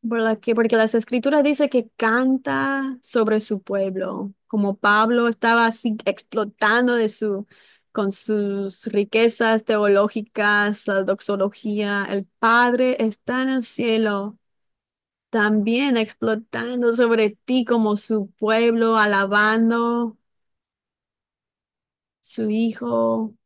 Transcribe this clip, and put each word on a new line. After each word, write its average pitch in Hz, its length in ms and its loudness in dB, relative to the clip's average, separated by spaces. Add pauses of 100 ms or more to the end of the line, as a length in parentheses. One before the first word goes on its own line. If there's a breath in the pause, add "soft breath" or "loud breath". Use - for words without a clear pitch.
Por 226 120 -2
la 220 160 0
que, 226 180 -2
porque 226 220 2
las 220 200 2
escrituras 262 480 2
dice 294 260 2
que 233 260 0
canta 262 1040 -2
sobre 220 380 0
su 208 220 -4
pueblo, 196 720 -6 (140)
como 202 280 -2
Pablo 226 540 2
estaba 233 360 2
así 226 300 -2 (100)
explotando 214 920 0
de 226 120 0
su, 208 400 -4 (460 soft breath)
con 196 180 -2
sus 202 760 -4
riquezas 220 760 0
teológicas, 208 1200 0
la 196 160 0
doxología. 202 1040 -4
El 196 180 -6 (120)
Padre 240 600 2
está 233 440 -2
en 262 60 -2
el 262 140 -2
cielo, 214 760 -2 (920)
también 226 680 2
explotando 233 960 -2
sobre 226 380 2 (140)
ti 254 200 0
como 220 320 2
su 208 340 -2
pueblo, 226 680 2
alabando 220 1200 2 (2000)
su 220 280 -6
Hijo. 226 840 -2 (100)